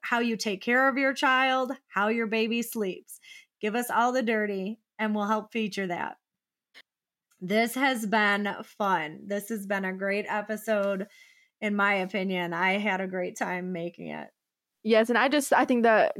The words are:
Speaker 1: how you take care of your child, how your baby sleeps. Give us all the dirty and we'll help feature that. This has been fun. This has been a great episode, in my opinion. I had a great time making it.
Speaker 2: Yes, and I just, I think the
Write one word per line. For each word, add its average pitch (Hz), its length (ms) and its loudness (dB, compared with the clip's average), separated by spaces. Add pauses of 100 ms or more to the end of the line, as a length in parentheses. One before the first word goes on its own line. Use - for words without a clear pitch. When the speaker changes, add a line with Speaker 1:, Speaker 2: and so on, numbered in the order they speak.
Speaker 1:
how 240 180 0
you 233 180 0
take 196 240 -4
care 254 260 4
of 269 100 2
your 269 160 2
child, 262 580 2 (160)
how 202 220 0
your 233 180 0
baby 226 340 0
sleeps. 208 580 -6 (400)
Give 208 160 -2
us 240 140 -2
all 240 220 2
the 254 120 0
dirty 214 560 -2 (180)
and 214 180 -2
we'll 208 120 -2
help 214 240 -2
feature 202 360 -4
that. - 300 -6 (1200)
This 220 360 0
has 262 300 0
been 202 580 2
fun. 180 640 -2
This 202 240 -6
has 208 160 -6
been 196 200 -2
a 185 80 -4
great 196 360 -2
episode, 208 760 -2 (520)
in 208 160 -2
my 202 200 2
opinion. 185 580 -2
I 185 240 2
had 202 240 -2
a 190 60 -4
great 185 300 -6
time 180 340 -4
making 170 380 -8
it. 76 200 -10 (540)
Speaker 2:
Yes, 220 260 4
and 240 80 2
I 233 100 4
just, 285 260 0
I - 120 6
think 240 180 2
the 220 360 6